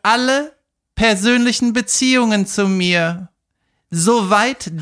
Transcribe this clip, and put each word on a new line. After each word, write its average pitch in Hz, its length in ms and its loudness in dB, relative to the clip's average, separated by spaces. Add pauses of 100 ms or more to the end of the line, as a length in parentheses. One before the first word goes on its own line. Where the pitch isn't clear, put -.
alle 254 500 0 (420)
persönlichen 233 760 2
Beziehungen 240 760 0
zu 196 220 -2
mir, 180 580 -2 (640)
soweit 208 800 0 (120)